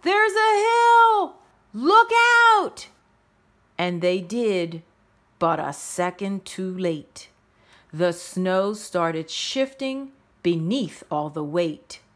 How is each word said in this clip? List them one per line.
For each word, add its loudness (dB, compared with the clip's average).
There's 2
a 2
hill! 4
Look 4
out! -2
And -4
they 0
did, -4
but 0
a -6
second -6
too -8
late. -6
The 0
snow -2
started -4
shifting -6
beneath -2
all -4
the -8
weight. -6